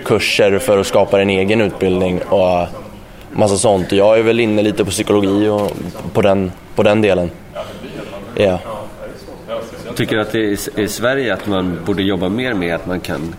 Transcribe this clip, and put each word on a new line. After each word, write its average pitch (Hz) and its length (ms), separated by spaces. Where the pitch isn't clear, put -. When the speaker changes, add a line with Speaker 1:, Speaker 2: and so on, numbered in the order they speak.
Speaker 1:
kurser 101 540
för 101 180
att 98 100
skapa 101 340
en 98 80
egen 98 320
utbildning 92 600
och 90 460
massa 101 260
sånt. 95 340
Jag 104 280
är 113 40
väl 117 160
inne 107 220
lite 104 240
på 98 60
psykologi 104 560
och 104 240
på 117 80
den, 98 300
på 104 80
den 107 180
delen. 90 280
Ja. 92 220
Speaker 2:
Tycker 120 200
du 107 60
att 104 100
det 113 80
är 101 400
i, 107 40
i 98 40
Sverige 120 460
att 92 140
man 90 380
borde 98 180
jobba 92 260
mer 123 240
med 87 220
att 82 120
man 90 120
kan 82 400